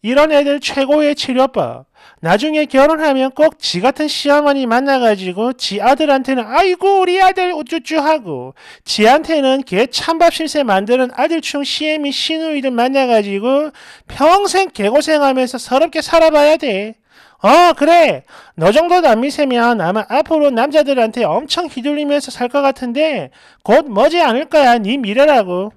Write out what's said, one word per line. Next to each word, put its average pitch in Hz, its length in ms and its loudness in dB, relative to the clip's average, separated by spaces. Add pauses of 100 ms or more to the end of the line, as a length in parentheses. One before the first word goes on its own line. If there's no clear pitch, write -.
"이런 277 300 2
애들 285 280 2
최고의 294 560 0
치료법. 240 680 -2 (360)
나중에 285 440 0
결혼하면 277 680 2
꼭 311 280 0
지 - 220 -6
같은 269 260 -2
시어머니 285 580 0
만나가지고 233 880 0
지 - 280 -8
아들한테는 269 640 0
'아이고 370 540 0
우리 370 220 0
아들' 370 320 0
우쭈쭈 302 460 -6
하고 190 560 -4 (280)
지한테는 269 800 0
개 202 220 -2
찬밥 330 480 0
신세 302 300 -4
만드는 240 500 0
아들충 294 500 -4
시애미 302 480 -4
시누이들 302 600 -4
만나가지고 240 1000 0 (380)
평생 370 640 0
개고생하면서 262 920 0
서럽게 311 420 -2
살아봐야 311 560 4
돼. 220 380 -6 (440)
어, 320 340 6
그래. 285 500 2 (320)
너 170 160 2
정도 339 280 4
남미새면 240 800 0
아마 190 300 -2
앞으로 294 400 0
남자들한테 254 720 0
엄청 277 440 -4
휘둘리면서 285 640 -4
살 247 180 -6
것 285 140 -2
같은데 262 680 -4 (340)
곧 294 280 2
머지 294 280 2
않을 277 260 0
거야. 262 340 4
네 220 180 -2
미래라고." 214 800 0